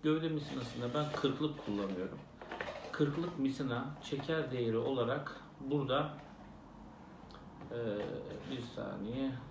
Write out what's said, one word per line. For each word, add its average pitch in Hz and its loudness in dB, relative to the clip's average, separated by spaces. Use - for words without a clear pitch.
Gövde 156 6
misinasında 131 -2
ben 151 4
kırklık 147 2
kullanıyorum. 95 0
Kırklık 156 2
misina 131 2
çeker 143 0
değeri 117 4
olarak 131 2
burada, 139 4
e, 120 -4
bir 127 -2
saniye 117 -2